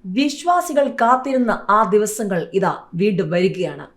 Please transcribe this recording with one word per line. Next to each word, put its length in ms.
വിശ്വാസികൾ 800
കാത്തിരുന്ന 520
ആ 20
ദിവസങ്ങൾ 460
ഇതാ 140
വീണ്ടും 340
വരികയാണ്. 520